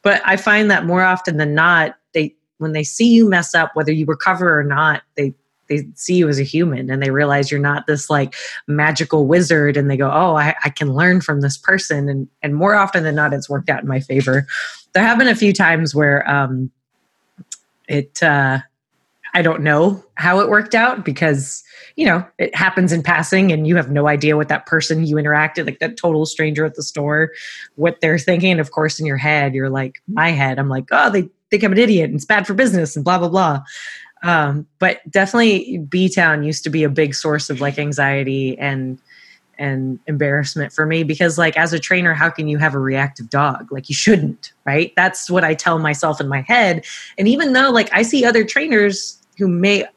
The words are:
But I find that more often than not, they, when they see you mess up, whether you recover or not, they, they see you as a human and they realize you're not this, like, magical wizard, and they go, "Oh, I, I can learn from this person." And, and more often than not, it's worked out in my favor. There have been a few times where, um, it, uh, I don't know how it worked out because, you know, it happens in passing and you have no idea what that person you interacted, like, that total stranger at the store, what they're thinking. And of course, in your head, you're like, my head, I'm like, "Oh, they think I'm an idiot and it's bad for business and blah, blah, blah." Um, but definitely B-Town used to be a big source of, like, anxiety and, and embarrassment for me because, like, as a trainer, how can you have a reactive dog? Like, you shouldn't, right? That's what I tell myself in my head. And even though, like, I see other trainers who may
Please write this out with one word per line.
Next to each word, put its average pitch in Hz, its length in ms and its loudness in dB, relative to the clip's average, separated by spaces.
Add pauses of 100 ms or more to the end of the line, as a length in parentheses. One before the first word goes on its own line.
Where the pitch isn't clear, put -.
But 196 220 2
I 190 140 2
find 208 340 2
that 170 140 2
more 175 180 2
often 185 340 0
than 147 180 0
not, 165 400 4 (180)
they, 156 200 -2 (260)
when 156 120 -4
they 156 120 -4
see 233 240 0
you 226 200 8
mess 180 260 2
up, 165 200 2
whether 156 180 0
you 156 140 0
recover 165 520 0
or 147 60 0
not, 143 380 0 (140)
they, 139 180 -2 (340)
they 147 180 -4 (100)
see - 200 -4
you 170 140 4
as 139 100 0
a 139 40 0
human 135 480 -2
and 135 100 -2
they 135 100 0
realize 143 400 2
you're 143 80 -2
not 143 280 -2
this, 143 220 -4
like, 139 240 0 (340)
magical 151 600 0
wizard, 151 480 2
and 143 140 0
they 135 80 0
go, 135 140 0
"Oh, 165 240 2
I, 151 180 2 (100)
I 143 60 0
can 143 240 -4
learn 180 280 4
from 143 200 -2
this 139 160 -2
person." 160 500 -2
And, 139 200 -4 (160)
and 147 100 -2
more 196 220 2
often 196 280 0
than 151 120 -2
not, 151 180 0
it's 135 160 -8
worked 143 220 -4
out - 100 -2
in 143 60 -6
my 131 120 -2
favor. 135 460 0 (480)
There 185 100 4
have 233 140 4
been 254 100 4
a 226 80 4
few 208 180 2
times 165 420 2
where, 143 340 2
um, 131 400 -2 (1160)
it, 143 340 -4
uh, 139 380 2 (720)
I 175 80 2
don't 160 220 2
know 160 400 2 (120)
how 180 240 2
it 214 100 2
worked 214 260 2
out 233 280 0
because, 139 600 -2 (320)
you 311 100 -2
know, 180 180 2 (140)
it - 180 -4
happens 185 380 0
in 165 100 0
passing 180 480 2
and 156 160 0
you 170 80 4
have 143 160 0
no 147 160 2
idea 151 300 2
what 151 120 -2
that - 180 -4
person 160 380 0
you 147 100 -2
interacted, 151 500 0
like, 139 140 -8
that 226 180 -6
total 156 300 -2
stranger 156 360 -4
at 151 120 -6
the 151 80 -10
store, 151 480 -2 (440)
what 165 260 -2
they're 160 180 0
thinking. 180 320 0
And 165 100 2
of 143 100 -4
course, 156 280 -4
in 156 80 -4
your 139 100 -2
head, 143 380 0
you're 135 160 -2
like, 131 240 -6 (120)
my 160 220 0
head, 135 300 0
I'm 139 100 -2
like, 135 220 -4
"Oh, 151 180 2
they 190 180 0 (220)
think 208 140 0
I'm 196 80 2
an 190 80 2
idiot 202 320 4
and 147 60 -8
it's - 80 -6
bad 208 220 2
for 202 60 -4
business 190 420 0
and 147 80 -6
blah, 180 140 2
blah, 170 120 0
blah." 160 340 0 (600)
Um, 151 420 0 (140)
but - 220 -2 (100)
definitely 196 680 2 (120)
B-Town 180 540 2
used 151 200 -4
to 156 80 -6
be 156 120 0
a 147 60 2
big 143 240 0
source 151 380 -4
of, 131 100 -6
like, 143 160 -4
anxiety 139 800 -2
and, 135 400 -6 (640)
and 131 480 -6
embarrassment 143 680 -4
for 156 140 -2
me 165 160 0
because, 156 340 -2
like, 160 200 0
as 165 160 0
a 160 60 -4
trainer, 180 360 0
how 160 160 0
can 156 160 -6
you 151 100 -2
have 147 160 0
a 139 60 -2
reactive 135 500 -4
dog? 139 420 -2
Like, 135 160 -10
you 147 60 -8
shouldn't, - 600 0 (120)
right? 151 300 -2
That's 185 340 0
what 175 140 2
I 160 100 0
tell 165 240 0
myself 156 420 -2
in 143 80 -4
my 135 140 -2
head. 196 440 2 (340)
And 196 80 2
even 269 260 2
though, 262 160 4
like, 233 240 2
I 220 80 2
see 240 240 0
other 233 180 4
trainers 220 800 -2 (160)
who 196 100 0
may 185 380 0 (120)